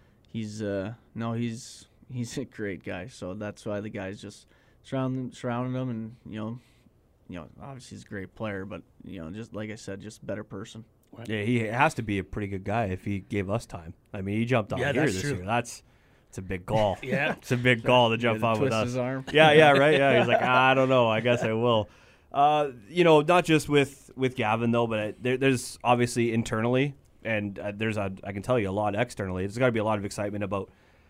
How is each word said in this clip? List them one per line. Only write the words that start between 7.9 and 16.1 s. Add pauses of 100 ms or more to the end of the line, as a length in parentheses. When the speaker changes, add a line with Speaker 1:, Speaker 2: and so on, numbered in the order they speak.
Speaker 1:
he's
a
great
player,
but, (220)
you
know,
just
like
I
said,
just
a
better
person. (300)
Speaker 2:
Right.
Speaker 3:
Yeah,
he
has
to
be
a
pretty
good
guy
if
he
gave
us
time. (200)
I
mean,
he
jumped
on
Speaker 2:
Yeah,
Speaker 3:
here
Speaker 2:
that's
Speaker 3:
this
Speaker 2:
true.
Speaker 3:
year.
That's, (460)